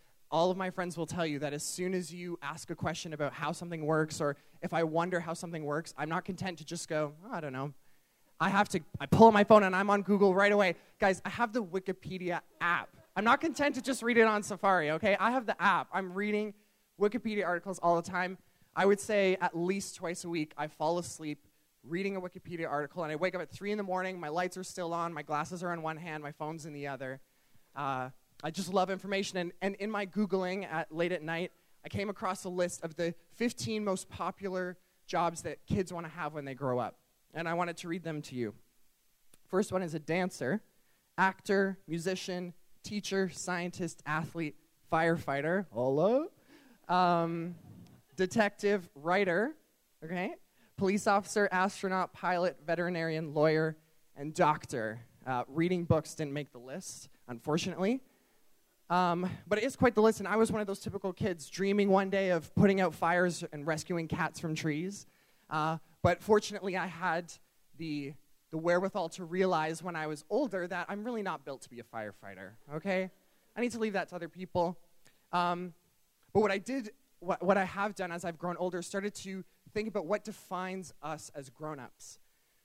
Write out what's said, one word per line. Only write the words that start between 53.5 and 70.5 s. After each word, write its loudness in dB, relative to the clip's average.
and -6
doctor. 0
Uh, -2
reading 0
books 0
didn't -6
make -8
the -20
list, -14
unfortunately. 0
Um, 2
but 2
it 2
is -2
quite 4
the 6
list, 6
and -6
I 0
was 4
one 0
of -4
those -6
typical -6
kids -4
dreaming 2
one 6
day 2
of 0
putting 6
out 2
fires 2
and -8
rescuing -2
cats -2
from -4
trees. -4
Uh, 0
but 4
fortunately, 2
I -2
had -4
the, -6
the -6
wherewithal 2
to -12
realize 0
when -6
I -4
was -6
older 0